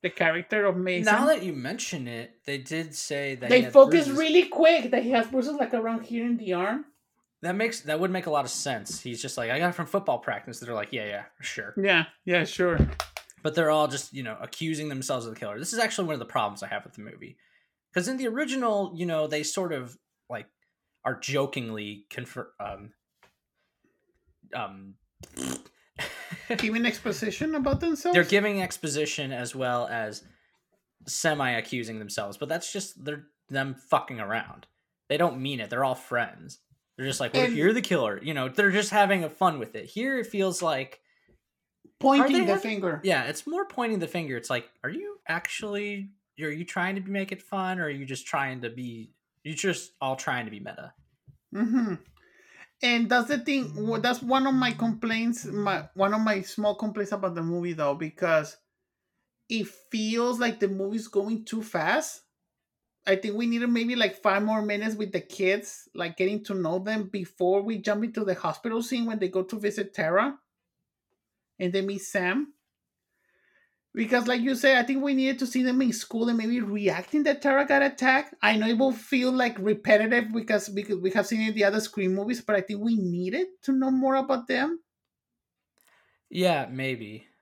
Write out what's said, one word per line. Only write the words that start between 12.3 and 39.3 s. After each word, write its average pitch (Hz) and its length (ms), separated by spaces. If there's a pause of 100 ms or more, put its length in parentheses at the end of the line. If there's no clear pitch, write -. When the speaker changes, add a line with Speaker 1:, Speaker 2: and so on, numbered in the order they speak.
Speaker 1:
sure. 170 340 (640)
Speaker 2:
But 156 120
they're 160 160
all 151 160
just, 135 260
you 135 100
know, 110 180
accusing 151 480
themselves 131 360
of 113 80
the 110 60
killer. 104 200
This 160 120
is 226 80
actually 214 280
one 156 60
of 135 60
the 117 60
problems 104 380
I 98 40
have 101 160
with - 120
the 110 60
movie. - 360 (560)
'Cause 180 140
in 262 100
the 254 100
original, 233 680
you 175 100
know, 156 220
they 151 160
sort 175 300
of, 127 240 (320)
like, 113 180 (580)
are 131 120
jokingly 113 920
confer-, - 500
um, 101 340 (1600)
um, 98 400 (420)
<laughs> 65 300 (920)
Speaker 1:
Giving 233 280
exposition 233 680
about 269 240
themselves? 339 360
Speaker 2:
They're 175 80
giving 202 380
exposition 147 680
as 123 240
well 123 320
as 110 360 (840)
semi-accusing 120 920
themselves, 101 380
but 143 120
that's 165 220
just, 190 320
they're, 147 220 (240)
them 135 260
fucking - 440
around. 107 480 (420)
They 143 80
don't 165 240
mean 135 200
it. 101 80
They're 123 160
all 127 100
friends. 120 640 (380)
They're 131 80
just 135 160
like, 120 120
"What 254 100
if 254 60
Speaker 1:
And 233 80
Speaker 2:
you're 180 160
the 240 80
killer?" 117 400
You 156 120
know, 131 160
they're 196 220
just 202 180
having 196 340
a 151 60
fun 170 280